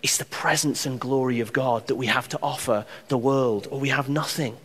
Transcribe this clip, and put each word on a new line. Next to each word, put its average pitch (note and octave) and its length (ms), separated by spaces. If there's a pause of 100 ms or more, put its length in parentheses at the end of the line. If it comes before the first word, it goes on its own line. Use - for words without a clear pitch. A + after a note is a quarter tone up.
It's - 140
the - 80
presence - 600
and C3 120
glory B2+ 420
of A2+ 120
God B2 360
that B2+ 80
we B2 100
have B2 240
to D3+ 120
offer B2 440 (220)
the C3+ 100
world, B2 520
or C3+ 80
we C3+ 120
have C3+ 180
nothing. C#3+ 560